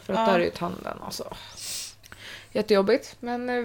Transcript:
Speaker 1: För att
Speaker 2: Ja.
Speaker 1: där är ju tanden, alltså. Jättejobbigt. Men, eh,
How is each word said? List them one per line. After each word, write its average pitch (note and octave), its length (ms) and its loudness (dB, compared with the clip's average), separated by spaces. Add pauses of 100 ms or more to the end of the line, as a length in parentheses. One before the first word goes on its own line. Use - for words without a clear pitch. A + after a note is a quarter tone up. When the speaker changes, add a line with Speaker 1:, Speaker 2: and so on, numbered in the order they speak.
Speaker 1:
För - 100 -4
att F#3+ 60 2
Speaker 2:
Ja. - 80 4
Speaker 1:
där F#3 140 6
är F3 40 4
ju E3+ 60 0
tanden, - 540 -6
alltså. - 300 -10 (1160)
Jättejobbigt. G#3 680 4
Men, A#3+ 300 -4
eh, B3 140 0